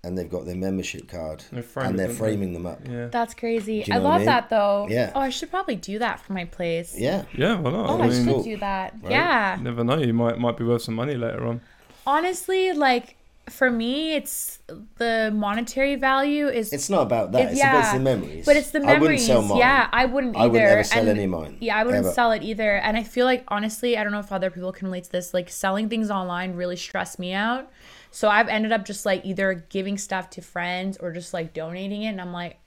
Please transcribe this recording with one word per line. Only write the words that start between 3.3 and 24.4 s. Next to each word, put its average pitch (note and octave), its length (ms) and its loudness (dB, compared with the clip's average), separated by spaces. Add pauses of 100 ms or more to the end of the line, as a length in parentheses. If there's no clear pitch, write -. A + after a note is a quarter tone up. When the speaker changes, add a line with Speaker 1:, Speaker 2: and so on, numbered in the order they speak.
Speaker 3:
crazy. A3 500 -4
Speaker 1:
Do - 80 -2
you - 60 4
Speaker 3:
I - 20 4
Speaker 1:
know F#3+ 40 2
what F#3+ 60 4
I - 20 4
Speaker 3:
love A3 100 6
Speaker 1:
mean? G#3+ 60 2
Speaker 3:
that, A#3 220 2
though. G3+ 400 4
Speaker 1:
Yeah. A3+ 260 0
Speaker 3:
Oh, C#4 60 0
I C4+ 80 0
should D4 200 -8
probably F#4 260 -2
do G3 240 -8
that A3+ 200 -2
for - 140 -10
my F3 120 -4
place. E3+ 520 -4
Speaker 1:
Yeah. C#3+ 260 0 (140)
Speaker 2:
Yeah, F#3 220 2
why C3+ 120 0
not? G3 180 -2
Speaker 3:
Oh, - 120 0
Speaker 2:
I - 40 4
Speaker 3:
I - 40 6
Speaker 2:
mean, B2 160 4
Speaker 3:
should - 80 4
Speaker 1:
Cool. B2+ 100 2
Speaker 3:
do A3 140 -6
that. G3 440 -4
Speaker 1:
Right? F#3 100 -4
Speaker 3:
Yeah. B3+ 460 2
Speaker 2:
you E3+ 60 -6
never A#2+ 200 -2
know, B2+ 140 2
you B2 160 2
might, A#2 260 2
might A#2 180 0
be A#2+ 60 -4
worth A#2 200 2
some A2+ 120 -6
money C3 200 -4
later A#2+ 300 -4
on. A#2 160 -4 (460)
Speaker 3:
Honestly, F4+ 680 0
like, C4 420 0 (340)
for C4 220 2
me, C4 440 -2
it's - 440 -6 (380)
the A3+ 360 0
monetary A#3 600 0
value C#4 520 2
is A3+ 240 -2
Speaker 1:
It's C#3+ 180 -4
not F#3 120 4
about G2 320 2
that. B3 80 6
Speaker 3:
it, B3+ 100 4
Speaker 1:
It's C4+ 80 -2
about C4+ 140 6
Speaker 3:
yeah. A3+ 240 4
Speaker 1:
the - 60 2
memories. E2+ 420 0
Speaker 3:
But D4 100 8
it's D4 160 0
the - 120 0
Speaker 1:
I D4 160 6
wouldn't D4+ 200 4
sell A#3 220 4
Speaker 3:
memories. G#2 80 0
Speaker 1:
mine. G2+ 100 4
Speaker 3:
Yeah, B3+ 320 6
I B3+ 140 4
wouldn't B3+ 320 0
Speaker 1:
I A2+ 80 6
wouldn't A#2 180 6
Speaker 3:
either. G2+ 100 8
Speaker 1:
ever G#2 100 4
sell - 180 2
Speaker 3:
And A2 80 4
Speaker 1:
any G#2 160 2
of F#2 60 0
mine, D#2 280 -6
Speaker 3:
yeah, A3 160 -2
I G#3+ 80 2
wouldn't A#3+ 220 2
Speaker 1:
ever. F3+ 80 0
Speaker 3:
sell A#3+ 180 4
it A3 120 -2
either. G#3+ 340 0
And G#3+ 180 0
I A#3 80 -2
feel B3 220 0
like, B3+ 240 2
honestly, A3 480 -2
I G#3+ 60 -2
don't G#3 100 -2
know G#3 60 -4
if G3+ 120 -10
other F#3+ 200 -2